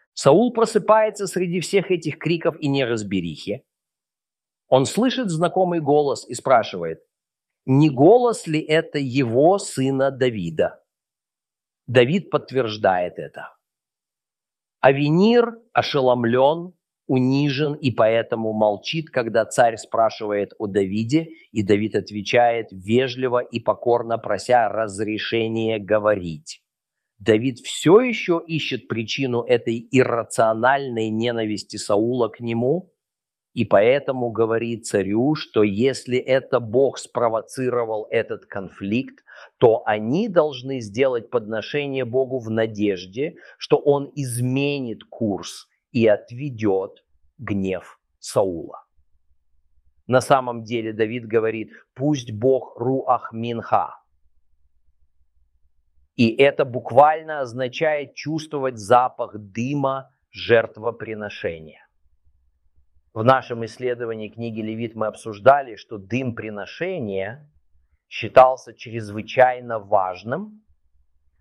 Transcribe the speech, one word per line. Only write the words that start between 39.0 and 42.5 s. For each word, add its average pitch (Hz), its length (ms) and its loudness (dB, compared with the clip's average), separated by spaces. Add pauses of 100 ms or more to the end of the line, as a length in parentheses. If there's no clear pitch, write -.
то 113 280 6
они 113 420 -2
должны 139 520 -2
сделать 117 500 -2
подношение 127 760 -4
Богу 127 340 -2
в 110 120 -8